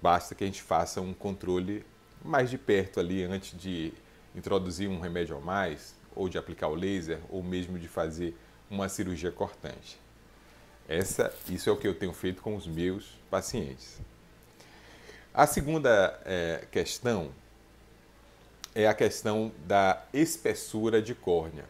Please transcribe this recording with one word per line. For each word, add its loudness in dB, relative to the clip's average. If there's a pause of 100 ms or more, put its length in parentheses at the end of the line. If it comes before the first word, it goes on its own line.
Basta 4
que -4
a 0
gente -6
faça 0
um -6
controle -4 (380)
mais 2
de -4
perto 2
ali 0
antes -6
de -4 (420)
introduzir -2
um -4
remédio -4
a -10
mais, -2 (220)
ou -2
de -4
aplicar -4
o -2
laser, -2 (100)
ou -6
mesmo -4
de -10
fazer -4 (360)
uma -2
cirurgia -4
cortante. -10 (880)
Essa, 0 (160)
isso -2
é 6
o 4
que -4
eu 2
tenho -4
feito -4
com -4
os -8
meus -4 (100)
pacientes. -4 (1300)
A 8
segunda, 4
é, -2
questão 0 (1400)
é 6
a 6
questão 0 (160)
da 4 (120)
espessura 2
de -4
córnea. 0